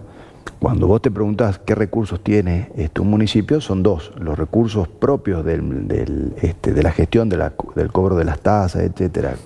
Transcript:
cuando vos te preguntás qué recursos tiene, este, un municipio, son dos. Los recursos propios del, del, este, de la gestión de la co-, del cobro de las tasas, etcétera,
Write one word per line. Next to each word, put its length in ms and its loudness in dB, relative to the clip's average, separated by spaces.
cuando 280 2
vos 160 4
te 80 2
preguntás 480 0
qué 160 -2
recursos 480 -2
tiene, 540 0
este, 240 -2
un 100 2
municipio, 500 2
son 220 -2
dos. 360 0
Los 200 -4
recursos 500 0
propios 560 -2
del, 420 -2
del, 540 -2
este, 320 0
de 100 2
la 100 2
gestión 360 2
de 80 0
la 140 -2
co-, 240 -10
del 180 -2
cobro 240 2
de 80 2
las 160 -2
tasas, 420 2
etcétera, 520 -2